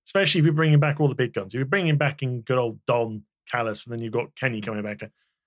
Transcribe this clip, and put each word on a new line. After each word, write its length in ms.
especially 320
if 80
you're 80
bringing 260
back 200
all 80
the 60
big 200
guns. 200
If 40
you're 80
bringing 320
back 240
in 180
good 180
old 280
Don 380
Callis, 360
and 60
then 80
you've 140
got 220
Kenny 260
coming 200
back 200
at, 80